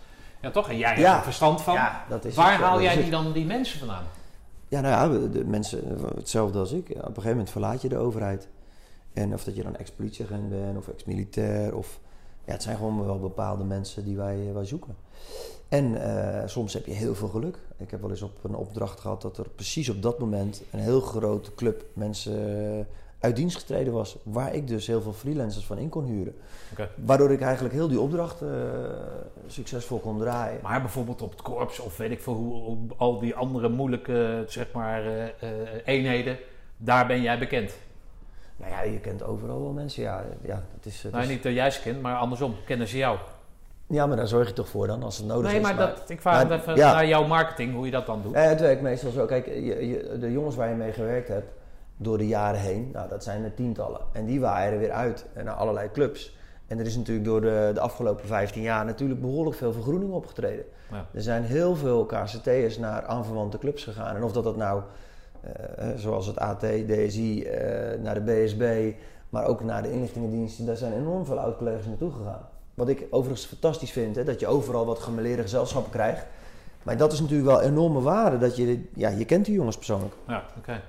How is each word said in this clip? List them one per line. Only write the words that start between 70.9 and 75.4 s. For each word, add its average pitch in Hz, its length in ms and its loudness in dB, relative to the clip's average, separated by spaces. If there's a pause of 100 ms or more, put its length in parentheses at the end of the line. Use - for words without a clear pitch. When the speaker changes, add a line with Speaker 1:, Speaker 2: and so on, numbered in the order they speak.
Speaker 2:
enorm 160 320 -2
veel 135 140 -2
oud-collega's 113 460 -2
naartoe 131 260 -2
gegaan. 107 360 -8 (260)
Wat 123 160 0
ik - 200 0
overigens 127 360 0
fantastisch - 460 -2
vind, 110 240 -2
hè, 123 80 0
dat 131 160 -2
je 101 80 0
overal 120 380 2
wat 113 140 0
gemêleerde 117 420 -2